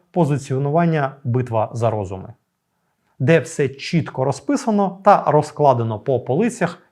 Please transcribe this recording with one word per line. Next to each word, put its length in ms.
«Позиціонування. 1120
Битва 500
за 160
розуми», 440
де 200
все 300
чітко 540
розписано 800
та 240
розкладено 720
по 200
полицях, 600